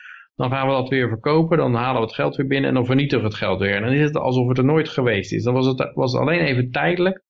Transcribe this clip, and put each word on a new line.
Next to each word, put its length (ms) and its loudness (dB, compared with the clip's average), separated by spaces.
dan 140 -2
gaan 160 0
we 60 2
dat 160 0
weer 200 0
verkopen, 500 2
dan 160 2
halen 260 0
we 60 0
het 80 -8
geld 220 -2
weer 100 -2
binnen 220 0
en 60 0
dan 120 2
vernietigen 380 2
we 60 0
het 80 -10
geld 220 -2
weer. 140 2
En 80 -2
dan 100 0
is 120 2
het 120 0
alsof 320 0
het 100 0
er 60 4
nooit 240 2
geweest 440 -2
is. 100 -2
Dan 120 0
was 120 2
het, 280 -2
was 180 -2
het 80 0
alleen 200 0
even 300 -2
tijdelijk 600 0